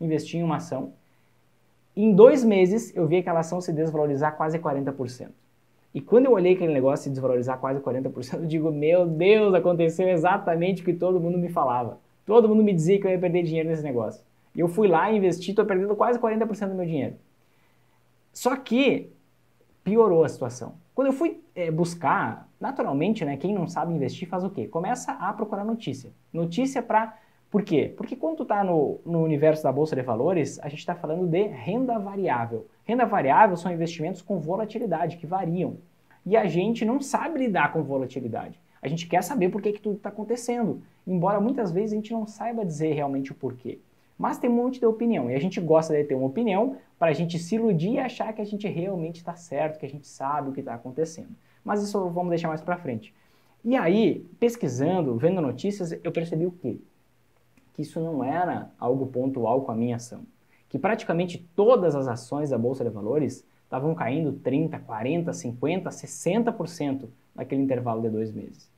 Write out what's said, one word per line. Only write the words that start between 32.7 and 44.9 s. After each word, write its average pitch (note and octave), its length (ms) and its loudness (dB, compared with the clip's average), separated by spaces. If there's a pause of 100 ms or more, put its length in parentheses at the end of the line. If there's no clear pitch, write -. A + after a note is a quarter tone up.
Renda A#3+ 220 0
variável F3+ 520 4
são F3+ 140 -4
investimentos E3+ 500 -4
com F#3+ 180 -4
volatilidade, F#3 800 -4
que - 80 -14
variam. E3+ 520 -2 (460)
E F#3+ 140 2
a A3 80 4
gente G3 400 0
não C4 160 0
sabe C#4+ 380 -2
lidar F3+ 340 2
com D#3+ 80 -2
volatilidade. B2 800 -6 (200)
A - 60 -4
gente E3 200 -6
quer - 160 2
saber A#3+ 260 0
por G#3 120 -4
que G#3 120 0
que G#3 80 -12
tudo G#3 160 -4
tá G#3 120 -10
acontecendo, A3+ 720 -4 (260)
embora F#3 320 0
muitas A3+ 320 0
vezes G#3+ 220 -2
a - 20 -2
gente G#3+ 180 -6
não A3 140 -6
saiba A3+ 380 -6
dizer D#3 280 -2
realmente C#3 380 -4
o - 40 -14
porquê. A#2+ 440 -10 (380)
Mas A#3+ 200 -2
tem B3+ 120 0
um A#3 60 4
monte B3 240 -2
de A#3+ 60 2
opinião, A3 440 2